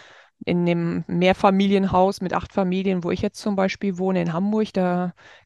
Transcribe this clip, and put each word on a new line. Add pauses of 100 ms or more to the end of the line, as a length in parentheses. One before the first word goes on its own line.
(460)
in
dem
Mehrfamilienhaus
mit
acht
Familien,
wo
ich
jetzt
zum
Beispiel
wohne
in
Hamburg,
da (320)